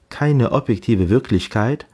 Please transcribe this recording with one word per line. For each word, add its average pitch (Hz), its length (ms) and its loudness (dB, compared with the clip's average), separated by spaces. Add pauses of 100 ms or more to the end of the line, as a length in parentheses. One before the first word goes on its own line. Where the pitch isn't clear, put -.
keine 143 420 0
objektive 101 580 0
Wirklichkeit, 113 840 -2